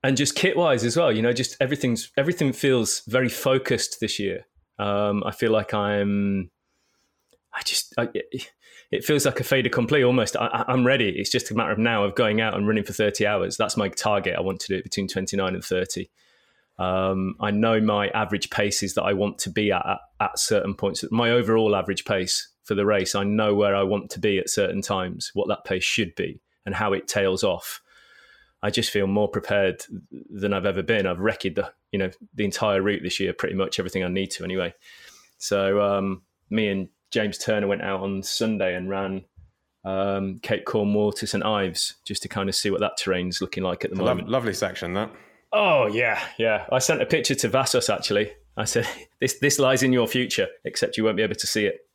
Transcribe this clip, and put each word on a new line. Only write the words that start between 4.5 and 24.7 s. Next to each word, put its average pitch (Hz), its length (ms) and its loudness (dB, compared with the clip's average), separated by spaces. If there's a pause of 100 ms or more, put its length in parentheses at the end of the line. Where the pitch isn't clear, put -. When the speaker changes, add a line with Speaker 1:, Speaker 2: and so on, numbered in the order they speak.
Speaker 1:
Um, 101 480 0
I 117 60 -2
feel 113 200 0
like 107 220 0
I'm, 101 800 0 (1000)
I - 100 -8
just, - 340 -4
I, 117 160 0
it, - 380 -8 (400)
it - 120 -2
feels 147 220 2
like 131 140 0
a 123 40 -2
fait 131 220 2
accompli 127 380 2
almost. 123 320 2
I, 117 100 0
I, 120 280 -2
I'm 123 120 4
ready. 123 240 4
It's 95 200 -4
just - 220 -2
a 107 40 -4
matter 110 160 0
of - 80 0
now 113 240 2
of 101 120 0
going 107 260 4
out 107 140 0
and 101 120 0
running 107 160 2
for 104 100 -8
thirty 104 320 2
hours. 98 320 0
That's 107 200 0
my 101 120 0
target. 95 480 0
I 85 40 -2
want 92 200 -2
to - 60 -10
do 95 80 0
it - 80 -4
between 98 240 -4
twenty-nine 95 480 -2
and 90 80 -8
thirty. 92 480 -4 (680)
Um, 95 600 0
I 104 120 0
know 110 280 4
my 104 300 2
average 107 400 -2
paces 101 460 0
that - 80 0
I 101 100 2
want 98 260 0
to - 100 -6
be 104 220 0
at, 92 160 0
at, 95 120 -2 (200)
at - 200 -2
certain 98 340 0
points. - 380 -4
My 117 200 2
overall 113 440 4
average 95 280 -2
pace 95 460 -2 (140)
for - 120 -2
the 101 100 2
race, 101 280 2
I 101 100 0
know 104 300 2
where 101 220 4
I 98 80 2
want 98 280 -2
to - 80 -10
be 98 200 2
at 90 100 -4
certain 95 320 0